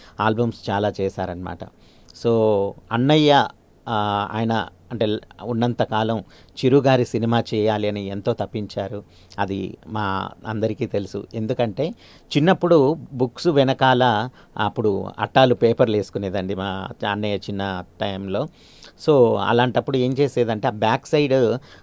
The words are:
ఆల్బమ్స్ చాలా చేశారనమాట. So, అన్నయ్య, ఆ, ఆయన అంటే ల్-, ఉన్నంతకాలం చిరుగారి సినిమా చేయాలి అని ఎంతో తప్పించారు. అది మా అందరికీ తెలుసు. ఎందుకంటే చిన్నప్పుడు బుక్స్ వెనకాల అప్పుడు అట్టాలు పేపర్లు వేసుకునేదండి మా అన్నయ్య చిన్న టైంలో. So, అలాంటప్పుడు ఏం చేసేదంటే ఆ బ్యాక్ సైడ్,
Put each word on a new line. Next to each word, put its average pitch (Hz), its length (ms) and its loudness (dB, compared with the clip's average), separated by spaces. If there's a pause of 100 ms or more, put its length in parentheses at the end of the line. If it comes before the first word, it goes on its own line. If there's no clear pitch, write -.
(200)
ఆల్బమ్స్ 110 500 0
చాలా 101 320 0
చేశారనమాట. 90 640 -6 (640)
So, 120 40 2 (640)
అన్నయ్య, 139 560 4 (420)
ఆ, 104 420 0
ఆయన 113 360 -2 (240)
అంటే 113 140 -2
ల్-, 107 140 -2 (240)
ఉన్నంతకాలం 113 760 -2 (300)
చిరుగారి 131 560 4
సినిమా 113 380 0 (100)
చేయాలి 107 340 2
అని 104 200 -4
ఎంతో 101 260 -4
తప్పించారు. 104 680 -8 (360)
అది 98 380 -4 (100)
మా 95 420 -4 (180)
అందరికీ 110 380 -4
తెలుసు. 101 480 -6
ఎందుకంటే 113 560 -4 (480)
చిన్నప్పుడు 160 600 4 (160)
బుక్స్ 127 340 -4
వెనకాల 127 840 2 (280)
అప్పుడు 104 500 -2 (120)
అట్టాలు 123 360 4
పేపర్లు 113 400 2
వేసుకునేదండి 95 600 -4
మా 95 340 -6 (220)
అన్నయ్య 104 240 -2
చిన్న 98 480 -6 (180)
టైంలో. 98 460 -4 (600)
So, 123 280 6
అలాంటప్పుడు 120 600 0
ఏం 127 140 0
చేసేదంటే 123 560 0
ఆ 120 40 -2
బ్యాక్ 110 360 -2
సైడ్, 131 500 2 (260)